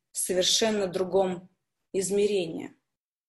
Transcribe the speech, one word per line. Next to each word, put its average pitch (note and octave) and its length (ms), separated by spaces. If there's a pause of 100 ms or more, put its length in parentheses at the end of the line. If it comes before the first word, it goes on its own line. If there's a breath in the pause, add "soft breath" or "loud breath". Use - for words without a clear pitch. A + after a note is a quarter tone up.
(120)
в - 60
совершенно G3 680
другом F#3 640 (440)
измерении. G3 800 (540)